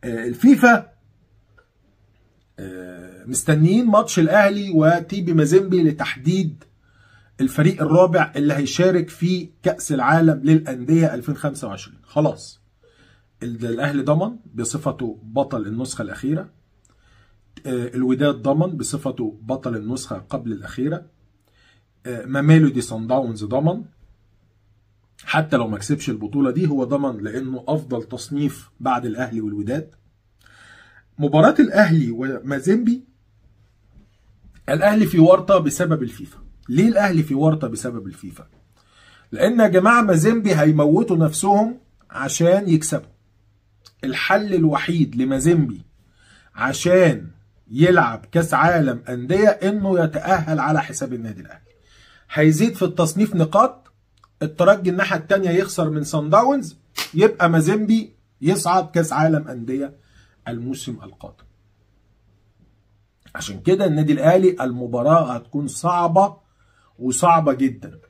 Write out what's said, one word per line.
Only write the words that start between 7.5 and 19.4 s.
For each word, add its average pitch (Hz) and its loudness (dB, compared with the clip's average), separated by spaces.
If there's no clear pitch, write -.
الرابع 165 2
اللي 147 0
هيشارك 165 0
في 175 -4
كأس - -4
العالم 147 2
للأندية 151 2
ألفين 135 -6
خمسة 131 -8
وعشرين. - -16
خلاص، - -4
ال-، 117 -10
الأهلي 135 -4
ضمن 170 0
بصفته 120 -6
بطل 113 -6
النسخة 117 -8
الأخيرة، 139 -8
آه، 123 -6
الوداد 127 0
ضمن 151 0
بصفته - -8